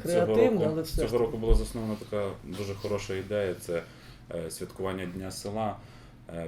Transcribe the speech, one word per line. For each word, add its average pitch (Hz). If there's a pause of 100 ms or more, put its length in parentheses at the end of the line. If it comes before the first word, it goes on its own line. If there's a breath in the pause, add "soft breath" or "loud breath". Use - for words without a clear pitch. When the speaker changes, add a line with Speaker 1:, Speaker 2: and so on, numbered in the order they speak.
Speaker 1:
креативне, 175
Speaker 2:
цього 226
року, 190
Speaker 1:
але 160
все 160
ж -
Speaker 2:
цього 147
Speaker 1:
таки. 120
Speaker 2:
року 110
була 113
заснована 110 (140)
така 101 (140)
дуже 98
хороша 98
ідея, 95
це, 85 (520 loud breath)
е, 82
святкування 95
Дня 92
села, 104 (600 loud breath)
е, 82